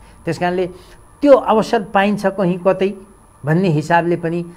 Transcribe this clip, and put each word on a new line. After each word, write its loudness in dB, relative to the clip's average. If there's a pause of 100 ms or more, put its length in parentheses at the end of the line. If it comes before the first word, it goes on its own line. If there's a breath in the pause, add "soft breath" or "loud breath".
(240 soft breath)
त्यस -4
कारणले -2 (540 loud breath)
त्यो 6
अवसर 2
पाइन्छ 0
कहीँ -2
कतै 0 (500)
भन्ने 0
हिसाबले 0
पनि, -4 (120 loud breath)